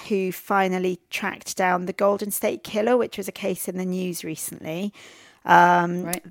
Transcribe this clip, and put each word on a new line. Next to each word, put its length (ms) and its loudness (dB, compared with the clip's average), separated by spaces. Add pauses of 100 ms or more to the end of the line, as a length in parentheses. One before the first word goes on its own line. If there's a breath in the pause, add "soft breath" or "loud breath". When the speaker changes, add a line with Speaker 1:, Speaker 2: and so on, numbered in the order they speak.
Speaker 1:
who 240 0
finally 680 0 (120)
tracked 480 -8
down 280 2
the 80 -6
Golden 380 0
State 320 -2
Killer, 320 0
which 220 -2
was 100 -8
a 60 -10
case 340 -6
in 100 -4
the 80 -4
news 380 -4
recently. 680 -8 (500 loud breath)
Um, 600 6
Speaker 2:
Right. 260 -2